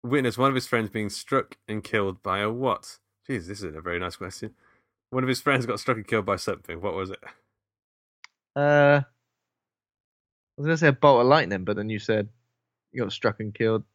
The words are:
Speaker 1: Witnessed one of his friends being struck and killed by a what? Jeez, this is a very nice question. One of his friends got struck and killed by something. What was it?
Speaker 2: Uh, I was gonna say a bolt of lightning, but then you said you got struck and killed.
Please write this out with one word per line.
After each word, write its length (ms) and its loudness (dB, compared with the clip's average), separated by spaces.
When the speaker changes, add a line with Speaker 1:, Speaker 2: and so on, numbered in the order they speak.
Speaker 1:
Witnessed 340 0
one 120 4
of 40 -2
his 140 -2
friends 200 0
being 220 -6
struck 460 -4
and 160 -6
killed 400 -2
by 160 -2
a 100 -2
what? 500 -4
Jeez, 200 -6
this 120 -12
is 140 -10
a 60 -12
very 180 -6
nice 160 -6
question. 400 -12
One 140 -2
of 40 -2
his 120 -2
friends 260 0
got 140 -4
struck 160 -2
and 100 -12
killed 200 0
by 100 0
something. 440 -8
What 140 -4
was 160 -6
it? 80 -14
Speaker 2:
Uh, 460 6
I 40 -6
was 100 -6
gonna 100 2
say 120 4
a 40 6
bolt 300 6
of 40 6
lightning, 380 4
but 120 -2
then 140 -6
you 80 -4
said 300 -2
you 100 -6
got 100 -4
struck 280 -2
and 120 -6
killed. 300 0